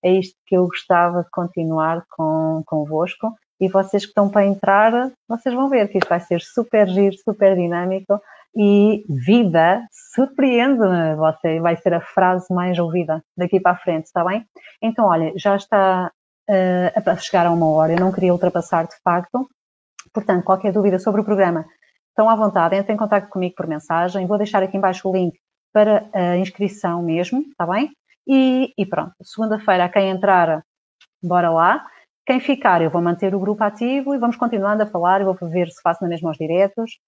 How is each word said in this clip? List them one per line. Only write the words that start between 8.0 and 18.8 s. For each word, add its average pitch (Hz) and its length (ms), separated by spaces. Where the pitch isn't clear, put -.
E 208 520
vida 175 760
surpreende-me, 240 1040
você 160 440
vai 170 180
ser 170 160
a 170 80
frase 185 520
mais 180 260
ouvida 165 420
daqui 180 220
para 180 140
a 180 40
frente, 160 280
está - 180
bem? 202 220
Então, 226 260
olha, 165 280
já 196 200
está, 190 560
eh, 185 460
a 190 220
chegar 175 280
a 170 60
uma 170 160
hora, 156 260
eu 170 60
não 185 120
queria 180 220
ultrapassar 175 540